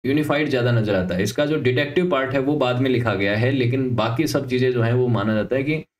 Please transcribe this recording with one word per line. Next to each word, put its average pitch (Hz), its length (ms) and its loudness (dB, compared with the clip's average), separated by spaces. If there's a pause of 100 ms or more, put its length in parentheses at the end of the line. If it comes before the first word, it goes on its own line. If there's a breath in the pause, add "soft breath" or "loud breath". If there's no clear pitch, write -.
यूनिफाइड 147 440 0
ज़्यादा 123 220 0
नज़र 107 240 2
आता 90 200 -2
है। 95 80 0
इसका 147 220 0
जो 151 140 -2
डिडक्टिव 143 500 0
पार्ट 131 240 0
है 139 60 2
वो 139 160 0
बाद 127 260 0
में 135 80 2
लिखा 117 260 0
गया 101 220 0
है, 123 140 2
लेकिन 127 440 0
बाकी 117 320 0
सब 135 220 -2
चीज़ें 127 220 2
जो 120 100 0
हैं 117 120 2
वो 123 140 2
माना 110 260 0
जाता 107 220 -2
है 135 80 0
कि 156 200 -4 (160)